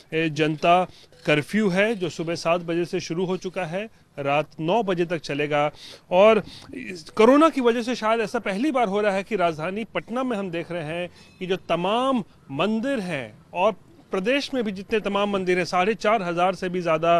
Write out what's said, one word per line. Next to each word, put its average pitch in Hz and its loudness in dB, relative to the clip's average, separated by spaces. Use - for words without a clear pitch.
ए, 160 0
जनता 156 4
कर्फ्यू 175 2
है 202 2
जो 180 -4
सुबह 165 -6
सात 170 0
बजे 170 -4
से 180 -6
शुरू 170 -4
हो 180 -2
चुका 185 -8
है, 180 -6
रात 143 -2
नौ 175 2
बजे 180 -2
तक 165 -4
चलेगा। 147 -2
और 202 6
इस 180 -12
कोरोना 277 8
की 269 0
वजह 240 2
से 233 -4
शायद 220 0
ऐसा 220 -4
पहली 214 -2
बार 247 2
हो 196 0
रहा 208 2
है 196 -2
कि 220 -4
राजधानी 180 -2
पटना 214 -6
में 247 -4
हम 196 -6
देख 165 -8
रहे 170 -6
हैं 170 -8
कि 185 -8
जो 185 -2
तमाम 220 0
मंदिर 220 -2
हैं 139 -8
और 185 2
प्रदेश 233 -2
में 254 0
भी 208 -4
जितने 202 -4
तमाम 202 0
मंदिर 185 0
हैं, 180 0
साढ़े 190 0
चार 214 0
हजार 175 0
से 185 -6
भी 180 -4
ज़्यादा 165 2